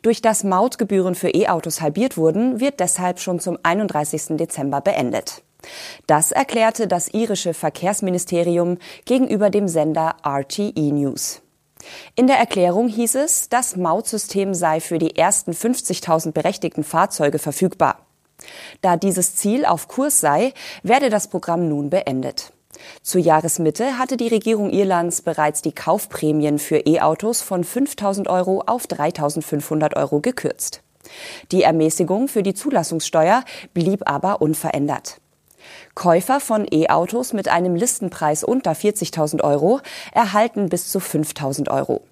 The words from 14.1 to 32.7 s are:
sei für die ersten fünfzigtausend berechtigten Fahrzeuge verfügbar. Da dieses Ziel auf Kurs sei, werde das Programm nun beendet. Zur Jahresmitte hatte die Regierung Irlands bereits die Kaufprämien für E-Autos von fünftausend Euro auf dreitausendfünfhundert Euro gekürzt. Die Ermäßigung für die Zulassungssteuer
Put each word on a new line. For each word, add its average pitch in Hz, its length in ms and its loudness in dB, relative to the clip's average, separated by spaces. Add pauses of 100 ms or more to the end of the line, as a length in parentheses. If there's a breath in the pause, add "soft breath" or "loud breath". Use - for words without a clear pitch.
sei 165 280 2
für 165 160 -4
die 160 180 0
ersten 175 380 0
fünfzigtausend 170 800 -2
berechtigten 175 500 -2
Fahrzeuge 160 560 0
verfügbar. 156 600 0 (840 loud breath)
Da 175 160 4
dieses 185 380 0
Ziel 233 300 0
auf - 220 0
Kurs 277 320 0
sei, 165 340 2 (300 loud breath)
werde 254 260 4
das 208 200 0
Programm 170 400 -2
nun 143 200 -2
beendet. 135 640 -2 (500 loud breath)
Zur - 200 0
Jahresmitte 165 760 2
hatte 254 200 -2
die 233 100 -2
Regierung 220 420 0
Irlands 175 520 0
bereits 151 400 -2
die 151 120 -4
Kaufprämien 151 840 0
für 151 180 0
E-Autos 160 640 2
von 180 220 -4
fünftausend 202 640 -2
Euro 185 380 0
auf 240 220 -2
dreitausendfünfhundert 151 1080 -2
Euro 147 240 0
gekürzt. - 640 -4 (680 loud breath)
Die 185 120 4
Ermäßigung 165 640 2
für 208 160 -2
die 190 100 -2
Zulassungssteuer 180 920 2 (300 loud breath)